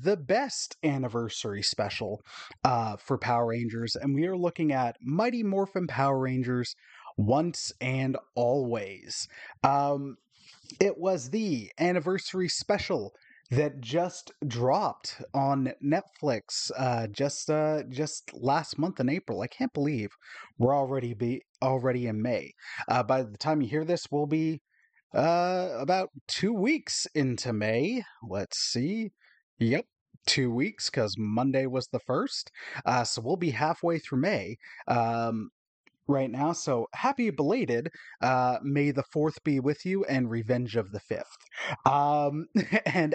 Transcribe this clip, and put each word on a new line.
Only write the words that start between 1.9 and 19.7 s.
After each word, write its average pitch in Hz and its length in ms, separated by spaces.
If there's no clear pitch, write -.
uh, 113 320
for 135 200
Power 120 300
Rangers, 117 480
and 139 180
we 151 140
are 185 100
looking 170 360
at 127 280
Mighty 220 440
Morphin 196 420
Power 135 320
Rangers 127 560
Once 135 640
and 131 360
Always. 120 920
Um, 139 540
it 190 180
was 165 320
the 175 480
anniversary 180 720
special 156 640
that 139 300
just 165 500
dropped 131 760
on 139 400
Netflix, 143 920
uh, 120 300
just, 139 420
uh, 156 400
just 139 460
last 135 440
month 147 220
in 123 80
April. 135 320
I 117 60
can't - 260